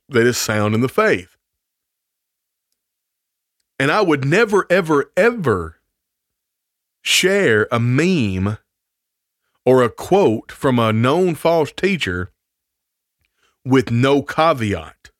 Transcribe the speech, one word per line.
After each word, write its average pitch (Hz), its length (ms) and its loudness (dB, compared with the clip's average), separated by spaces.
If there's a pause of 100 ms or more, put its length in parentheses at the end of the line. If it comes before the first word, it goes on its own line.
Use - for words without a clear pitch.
that 117 200 2
is 117 100 -2
sound 107 380 -2
in 113 40 0
the 127 80 -2
faith. 135 480 -4 (2500)
And 139 100 0
I 190 100 0
would 151 240 0
never, 196 460 0
ever, 160 460 0
ever 147 640 -2 (1200)
share 180 680 0
a 120 80 0
meme 120 760 0 (1080)
or 127 160 6
a 117 80 0
quote 160 640 0
from 127 260 -2
a 113 140 2
known 147 420 0
false 165 380 0
teacher 98 580 -4 (1300)
with 131 260 2
no 135 320 2
caveat. 117 960 -4